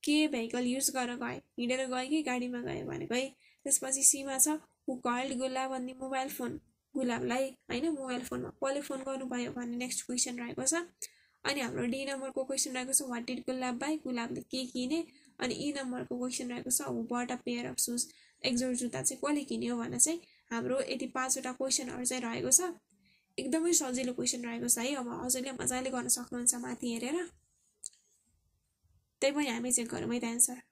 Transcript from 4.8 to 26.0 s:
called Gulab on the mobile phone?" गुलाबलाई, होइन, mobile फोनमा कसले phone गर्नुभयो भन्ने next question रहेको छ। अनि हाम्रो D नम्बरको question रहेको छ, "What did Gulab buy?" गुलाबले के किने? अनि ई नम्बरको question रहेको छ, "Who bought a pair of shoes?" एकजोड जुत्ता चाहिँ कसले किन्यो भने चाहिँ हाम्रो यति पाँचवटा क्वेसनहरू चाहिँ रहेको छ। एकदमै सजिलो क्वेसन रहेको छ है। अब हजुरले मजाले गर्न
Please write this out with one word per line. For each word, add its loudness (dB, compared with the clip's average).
called 0
Gulab 0
on -4
the -12
mobile -2
phone?" -4
गुलाबलाई, 2
होइन, -2
mobile -2
फोनमा -4
कसले 0
phone -4
गर्नुभयो -2
भन्ने -4
next -2
question 0
रहेको -6
छ। 4
अनि 2
हाम्रो 0
D 0
नम्बरको -2
question 0
रहेको -4
छ, 6
"What -4
did -4
Gulab -2
buy?" -2
गुलाबले -4
के -4
किने? -2
अनि 0
ई -2
नम्बरको -4
question -4
रहेको -6
छ, 2
"Who -4
bought -2
a -4
pair -4
of -6
shoes?" 0
एकजोड 2
जुत्ता -2
चाहिँ 0
कसले 2
किन्यो -2
भने -4
चाहिँ 6
हाम्रो 0
यति -2
पाँचवटा 0
क्वेसनहरू -2
चाहिँ 0
रहेको 0
छ। 8
एकदमै 2
सजिलो 2
क्वेसन -2
रहेको -4
छ 6
है। 0
अब -4
हजुरले 0
मजाले -2
गर्न -2